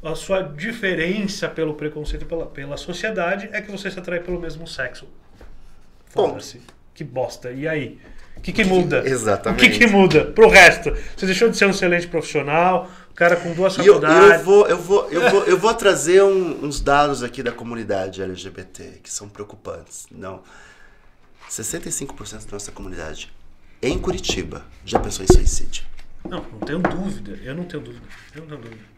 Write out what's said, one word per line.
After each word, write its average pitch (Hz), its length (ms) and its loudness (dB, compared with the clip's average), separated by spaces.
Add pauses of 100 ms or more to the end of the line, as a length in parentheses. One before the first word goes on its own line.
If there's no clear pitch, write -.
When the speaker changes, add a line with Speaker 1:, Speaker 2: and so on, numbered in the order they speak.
Speaker 1:
a 156 120 -8
sua 190 260 -4
diferença 180 1040 -4
pelo 156 280 -4
preconceito 151 500 -8
pela, 165 220 -8
pela 139 280 -12
sociedade 190 760 -6
é 214 100 -6
que 202 100 -14
você 196 200 -10
se - 80 -12
atrai 175 200 -6
pelo 175 200 -6
mesmo 160 280 -10
sexo. - 400 -10 (1040)
Speaker 2:
Ponto. - 180 0
Speaker 1:
Foda-se. - 300 -14 (360)
Que - 80 -14
bosta. 123 480 -8
E 135 160 -8
aí? 156 320 -8 (380)
O - 40 -16
que 185 100 -8
que 220 120 0
Speaker 2:
Que 190 60 2
Speaker 1:
muda? 160 380 2
Speaker 2:
exatamente. 113 580 0
Speaker 1:
O 220 60 6
que - 80 -2
que 240 80 8
muda 185 380 4
pro 220 240 6
resto? - 460 8 (200)
Você - 100 -6
deixou 190 240 2
de - 80 -4
ser 208 80 4
um 196 60 2
excelente 175 360 0
profissional, 165 840 -2 (180)
o - 60 -20
cara 175 220 4
com 170 160 -8
duas 185 240 0
Speaker 2:
E - 20 -6
eu, 196 160 8
Speaker 1:
faculdades. 165 440 8
Speaker 2:
eu - 40 -6
vou, 202 240 8
eu 170 100 2
vou, 175 320 0
eu 170 220 2
vou, 196 140 4
eu 185 120 4
vou 214 160 2
trazer 185 480 4
um, 185 440 2
uns 139 160 -6
dados 143 420 2
aqui 123 180 -10
da 117 100 -4
comunidade 101 680 -8
L 95 140 -8
G 95 140 -14
B 90 140 -18
T - 380 -20
que - 100 -18
são 104 180 -12
preocupantes. 95 800 -16
Não. 95 320 -16 (1080)
Sessenta - 380 -10
e 160 40 -8
cinco - 220 -10
por 101 140 -16
cento 107 180 -18
da 107 60 -16
nossa 98 200 -14
comunidade 85 640 -14 (480)
em 139 160 -4
Curitiba - 680 -6 (180)
já - 160 -2
pensou - 240 -8
em 95 100 -10
suicídio. - 500 4 (440)
Speaker 1:
Não, 165 240 -10
não - 80 -18
tenho 156 200 -6
dúvida. 185 600 -6
Eu 131 140 -12
não 175 80 -10
tenho 156 180 -12
dúvida. 120 240 -18 (300)
Eu 151 60 -16
não 156 80 -20
tenho 143 120 -16
dúvida. 110 220 -20 (140)